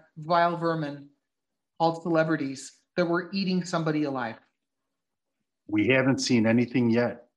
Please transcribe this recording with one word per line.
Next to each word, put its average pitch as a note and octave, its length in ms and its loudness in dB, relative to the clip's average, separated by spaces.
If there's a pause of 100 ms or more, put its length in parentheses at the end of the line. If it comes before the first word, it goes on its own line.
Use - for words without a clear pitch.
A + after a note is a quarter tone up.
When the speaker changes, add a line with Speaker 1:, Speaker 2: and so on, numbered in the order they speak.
(180)
Speaker 1:
vile E3+ 400 0
vermin D#3 500 -4 (720)
called E3 240 0
celebrities D#3+ 720 -2 (220)
that F3+ 100 2
were E3+ 260 -2
eating F#3 320 0
somebody D#3 400 -2
alive. B2+ 320 -4 (1300)
Speaker 2:
We G#2 200 0
haven't C3 320 2
seen A#2 280 2
anything A#2+ 420 2
yet. A2 480 0